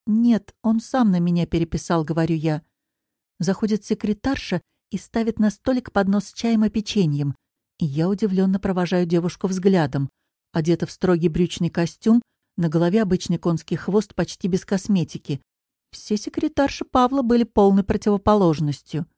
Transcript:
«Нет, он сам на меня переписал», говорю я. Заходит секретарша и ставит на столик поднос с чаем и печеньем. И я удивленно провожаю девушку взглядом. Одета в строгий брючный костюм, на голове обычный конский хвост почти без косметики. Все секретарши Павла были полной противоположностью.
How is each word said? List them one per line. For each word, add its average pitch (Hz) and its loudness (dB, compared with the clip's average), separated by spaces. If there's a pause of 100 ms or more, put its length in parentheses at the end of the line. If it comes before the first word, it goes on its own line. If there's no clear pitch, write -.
«Нет, 226 2
он 220 0
сам 233 2
на 180 2
меня 175 0
переписал», 165 -2
говорю 165 0
я. 151 -2 (800)
Заходит 202 -2
секретарша 208 -4 (300)
и 190 -6
ставит 226 -4
на 214 4
столик 254 -4
поднос 202 0
с - -16
чаем 226 0
и 214 2
печеньем. 151 -2 (440)
И 175 0
я 151 -2
удивленно 190 0
провожаю 180 0
девушку 170 -2
взглядом. 180 0 (400)
Одета 165 0
в - -14
строгий 175 2
брючный 170 0
костюм, 220 2 (340)
на 165 0
голове 170 2
обычный 175 -2
конский 170 -2
хвост 196 -2
почти - -6
без 185 -2
косметики. 180 -4 (500)
Все - -6
секретарши - -4
Павла 262 0
были 233 2
полной 196 4
противоположностью. 180 0 (100)